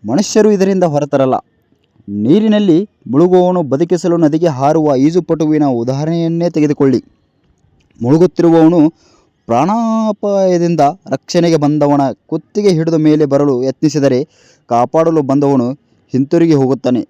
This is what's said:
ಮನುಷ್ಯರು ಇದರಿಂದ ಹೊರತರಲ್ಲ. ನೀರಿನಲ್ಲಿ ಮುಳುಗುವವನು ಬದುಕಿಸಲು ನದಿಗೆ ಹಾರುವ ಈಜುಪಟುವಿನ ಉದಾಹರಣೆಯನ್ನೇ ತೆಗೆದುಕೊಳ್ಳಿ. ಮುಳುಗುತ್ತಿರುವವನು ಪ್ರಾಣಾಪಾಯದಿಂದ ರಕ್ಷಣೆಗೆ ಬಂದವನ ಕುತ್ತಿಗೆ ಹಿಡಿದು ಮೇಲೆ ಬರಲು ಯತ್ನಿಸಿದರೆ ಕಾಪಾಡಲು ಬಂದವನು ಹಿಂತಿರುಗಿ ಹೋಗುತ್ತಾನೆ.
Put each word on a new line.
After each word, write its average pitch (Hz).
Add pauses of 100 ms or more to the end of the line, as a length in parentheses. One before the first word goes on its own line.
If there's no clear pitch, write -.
ಮನುಷ್ಯರು 202
ಇದರಿಂದ 190
ಹೊರತರಲ್ಲ. 143 (880)
ನೀರಿನಲ್ಲಿ 208 (360)
ಮುಳುಗುವವನು 180 (120)
ಬದುಕಿಸಲು 170
ನದಿಗೆ 160
ಹಾರುವ 151 (120)
ಈಜುಪಟುವಿನ 156 (140)
ಉದಾಹರಣೆಯನ್ನೇ 165
ತೆಗೆದುಕೊಳ್ಳಿ. 143 (1000)
ಮುಳುಗುತ್ತಿರುವವನು 165 (680)
ಪ್ರಾಣಾಪಾಯದಿಂದ 196 (300)
ರಕ್ಷಣೆಗೆ 165
ಬಂದವನ 143 (240)
ಕುತ್ತಿಗೆ 196
ಹಿಡಿದು 165
ಮೇಲೆ 151
ಬರಲು 139 (120)
ಯತ್ನಿಸಿದರೆ 139 (500)
ಕಾಪಾಡಲು 160 (100)
ಬಂದವನು 139 (460)
ಹಿಂತಿರುಗಿ 156
ಹೋಗುತ್ತಾನೆ. 127